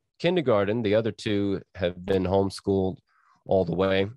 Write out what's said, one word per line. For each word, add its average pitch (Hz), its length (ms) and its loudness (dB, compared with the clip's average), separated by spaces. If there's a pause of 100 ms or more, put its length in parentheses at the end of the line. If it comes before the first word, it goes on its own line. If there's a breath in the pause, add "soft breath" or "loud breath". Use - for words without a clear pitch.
(180)
kindergarten, 120 640 0
the 104 120 2
other 110 180 2
two 101 480 -2 (140)
have 90 300 -4
been 95 200 0
homeschooled 95 760 0 (480 soft breath)
all 95 180 2
the 82 100 -4
way. 95 420 0